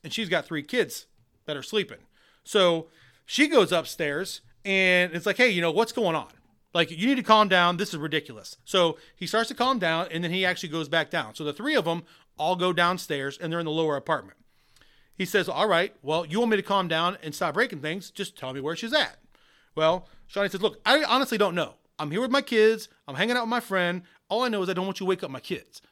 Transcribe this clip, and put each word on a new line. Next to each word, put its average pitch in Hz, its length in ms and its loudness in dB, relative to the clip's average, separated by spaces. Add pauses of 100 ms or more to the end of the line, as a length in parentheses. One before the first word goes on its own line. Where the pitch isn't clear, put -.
and 160 100 -12
she's 220 140 -4
got 160 180 -2
three 151 160 -6
kids - 440 -4 (400)
that 151 100 -8
are 131 80 -12
sleeping. 196 420 -6 (380)
So 175 420 2 (400)
she 302 220 2
goes 226 240 4
upstairs, 165 680 -4 (240)
and 185 500 2
it's 175 120 -4
like, 202 100 0
"Hey, 247 140 4
you 180 100 0
know, 170 100 2
what's 208 220 0
going 185 240 0
on? 123 160 -8 (420)
Like, 170 160 2
you 170 160 -2
need 269 100 4
to 247 60 -2
calm 214 260 8
down. 180 280 4
This 202 140 -4
is 170 60 -8
ridiculous." 147 680 -6
So 175 340 2 (160)
he 180 120 -10
starts 226 220 0
to 269 60 -8
calm 254 240 0
down, 165 320 0
and 165 120 -4
then 170 80 -2
he 185 140 0
actually 180 240 -2
goes 156 200 -4
back 156 200 0
down. 123 260 -4
So 156 100 -10
the 147 80 -4
three 247 220 -4
of 226 120 2
them 165 180 -2 (320)
all 170 200 0
go 180 160 0
downstairs, 160 680 -2
and 165 140 -8
they're 170 80 -4
in 165 60 -6
the 151 60 -4
lower 156 240 0
apartment. 139 420 -4 (800)
He 190 80 -2
says, 180 240 0
"All 170 200 0
right, 185 340 2
well, 156 240 -2
you 156 140 -4
want 240 100 2
me 214 60 2
to 190 60 0
calm 190 240 0
down 170 360 0
and 156 120 -10
stop 160 200 -2
breaking 196 260 -2
things? 165 300 -8
Just - 260 -10
tell 131 160 -10
me 139 80 -8
where 156 160 -4
she's 127 160 -8
at." 269 260 -2 (560)
Well, 160 340 2 (180)
Shawnee 196 220 -2
says, 180 140 -8
"Look, - 220 -2
I 277 200 6
honestly 247 340 0
don't 196 160 2
know. 156 220 -4 (220)
I'm 151 120 -6
here 175 100 -2
with 254 100 -2
my 269 120 2
kids. 220 460 2 (200)
I'm 139 60 -10
hanging 214 220 0
out 240 80 -2
with 220 60 -4
my 240 100 0
friend. 180 420 -2 (260)
All 220 140 0
I 254 60 0
know 208 140 -2
is 180 60 -2
I 190 40 0
don't 185 120 -2
want 190 140 -6
you 196 80 -6
to - 20 -4
wake 185 140 0
up 156 80 -8
my 131 100 -12
kids. - 400 -10 (120)